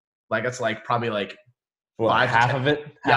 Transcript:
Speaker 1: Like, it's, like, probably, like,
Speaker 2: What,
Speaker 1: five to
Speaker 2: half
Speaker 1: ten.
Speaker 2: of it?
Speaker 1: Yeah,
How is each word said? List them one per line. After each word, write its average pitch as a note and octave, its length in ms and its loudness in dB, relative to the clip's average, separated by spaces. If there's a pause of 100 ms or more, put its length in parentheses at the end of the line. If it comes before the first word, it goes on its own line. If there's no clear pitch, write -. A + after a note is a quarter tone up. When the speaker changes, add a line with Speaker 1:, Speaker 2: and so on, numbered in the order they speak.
(300)
Speaker 1:
Like, A2 160 -2
it's, B2 160 -6
like, A2 240 -4
probably, A#2 240 -2
like, G2+ 280 -4 (600)
Speaker 2:
What, A2+ 140 0
Speaker 1:
five A#2+ 180 2
to A#2+ 80 0
Speaker 2:
half B2 140 4
Speaker 1:
ten. C3 100 -2
Speaker 2:
of C3 60 0
it? D3 180 0 (200)
Speaker 1:
Yeah, - 120 4